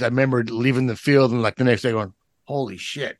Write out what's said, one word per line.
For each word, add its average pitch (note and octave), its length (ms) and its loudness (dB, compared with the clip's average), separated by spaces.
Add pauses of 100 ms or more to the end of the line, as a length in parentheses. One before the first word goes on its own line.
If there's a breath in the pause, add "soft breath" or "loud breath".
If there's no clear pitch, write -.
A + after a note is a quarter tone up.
I B2 40 -2
remember B2 380 0
leaving B2 440 0
the A2 100 -4
field C3+ 340 4
and, A#2+ 100 0
like, G#2+ 140 0
the B2+ 80 0
next B2 200 2
day B2 80 0
going, G#2+ 220 -4 (300)
"Holy C3 340 -6
shit." - 420 -8